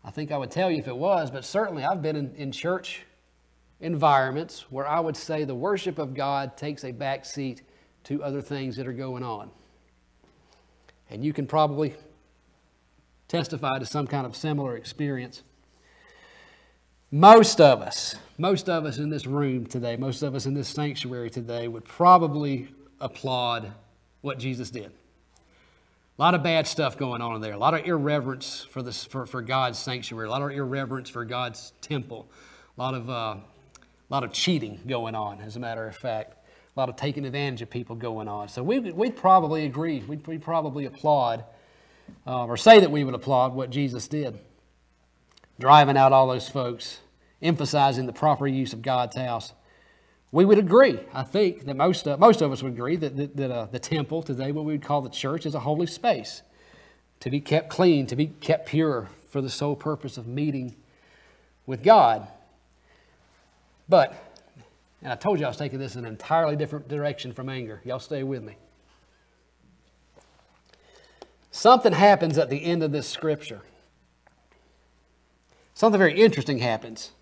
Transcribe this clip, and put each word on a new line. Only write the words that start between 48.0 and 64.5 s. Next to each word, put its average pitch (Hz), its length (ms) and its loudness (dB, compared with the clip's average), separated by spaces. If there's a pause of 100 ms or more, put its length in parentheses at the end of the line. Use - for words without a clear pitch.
the 120 60 -8
proper 143 340 2
use 131 260 -2
of 113 80 -12
God's 123 360 -2
house. 120 380 -6 (800)
We 180 120 6
would 202 100 8
agree, 202 420 6 (140)
I 131 120 -6
think, 180 420 -2
that 139 100 -8
most 165 300 0
of, 143 120 -2
most 214 220 8
of 147 100 2
us 127 120 -6
would 131 100 -6
agree 123 240 -4
that, 139 220 -6
that, 143 180 -6
that, 135 140 -4
uh, 117 160 -6
the 117 120 -8
temple 160 440 -4
today, 135 280 -6
what 151 140 -4
we 151 80 -4
would 147 100 -4
call 147 200 -2
the 127 80 -10
church, 151 340 -6
is 151 100 -4
a 139 60 -4
holy 151 260 -2
space 160 540 -4 (800)
to - 80 -8
be 139 100 -2
kept 151 300 -2
clean, 160 380 2
to 123 100 -6
be 151 120 0
kept - 380 -2
pure 143 440 -2 (180)
for 139 140 -6
the 131 80 -6
sole 143 260 -4
purpose 143 400 -8
of 113 100 -14
meeting 131 480 -4 (920)
with 127 160 -8
God. 123 460 6 (1600)
But, - 500 4 (640)